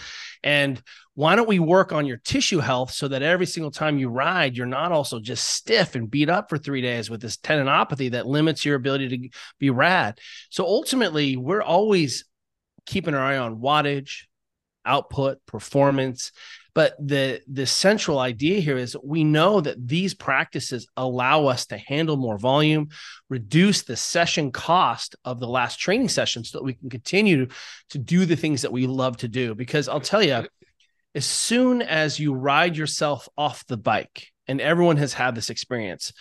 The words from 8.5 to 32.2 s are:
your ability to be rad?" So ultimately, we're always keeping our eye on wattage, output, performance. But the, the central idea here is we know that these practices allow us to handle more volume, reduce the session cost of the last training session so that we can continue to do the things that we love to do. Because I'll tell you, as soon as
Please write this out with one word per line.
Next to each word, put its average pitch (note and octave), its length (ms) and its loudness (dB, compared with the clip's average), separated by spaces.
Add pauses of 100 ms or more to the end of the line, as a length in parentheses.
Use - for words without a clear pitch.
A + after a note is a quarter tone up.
your D3 100 2
ability C3+ 340 -2
to B2+ 200 -6 (320)
be C#3 100 4
rad?" C3+ 480 2 (320)
So - 160 -2
ultimately, F#3+ 720 0
we're E3 260 -2
always F3+ 640 2 (640)
keeping E3 280 -4
our C3+ 80 0
eye C3+ 140 0
on A2+ 240 -6
wattage, C#3+ 640 0 (640)
output, C3+ 640 0
performance. C3+ 840 0 (420)
But D#3 260 2
the, D3 400 -2 (100)
the C3+ 160 -4
central F#3+ 520 2
idea C3 420 0
here D3+ 160 0
is B2 260 -6
we D#3 220 0
know D#3+ 360 6
that B2+ 280 -6
these F3 260 -2
practices C3+ 720 -4 (100)
allow B2+ 500 2
us B2+ 200 0
to G#2 120 -10
handle D3+ 380 -2
more A#2 220 -2
volume, D3+ 500 4 (400)
reduce D3 540 2
the A2+ 140 -8
session E3+ 560 0
cost D#3+ 720 0
of B2 160 -8
the B2 80 -6
last A#2+ 320 -2
training G#3+ 300 0
session A2+ 340 -2
so - 140 -12
that - 60 -8
we C3 100 -4
can B2+ 160 -14
continue D#3 580 2 (420)
to D3+ 80 -8
do E3+ 260 2
the E3 120 2
things D3 260 -2
that - 100 -4
we B2+ 140 0
love B2+ 320 -2
to B2 100 -6
do. A#2 260 -4
Because B2 340 -2
I'll C3+ 120 -2
tell G3+ 220 2
you, C3+ 240 2 (680)
as C#3+ 100 -4
soon B3 560 2
as D#3 400 0